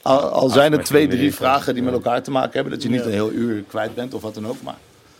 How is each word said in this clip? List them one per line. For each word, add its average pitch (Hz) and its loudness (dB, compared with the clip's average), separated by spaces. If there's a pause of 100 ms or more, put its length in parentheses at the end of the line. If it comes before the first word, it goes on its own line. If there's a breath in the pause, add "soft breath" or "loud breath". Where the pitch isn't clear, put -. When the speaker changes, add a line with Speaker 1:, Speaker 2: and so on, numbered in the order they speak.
Speaker 1:
Al, 135 4
al - 2
zijn 139 6
er 151 4
Speaker 2:
Afspraken - -6
Speaker 1:
twee, 147 4
Speaker 2:
in 147 4
Speaker 1:
drie 123 0
Speaker 2:
Amerika. 143 0
Speaker 1:
vragen 135 0
die 123 -4
Speaker 2:
Ja. 127 -2
Speaker 1:
met 123 0
elkaar 120 0
te - -10
maken 131 0
hebben, 135 -4
dat - -8
je - -2
niet 123 0
Speaker 3:
Ja. 120 -4
Speaker 1:
een 113 -2
heel 107 0
uur 113 -2
kwijt 110 -6
bent 123 -8
of 104 -10
wat 107 -10
dan 107 -8
ook, 131 -8
maar - -14 (420 soft breath)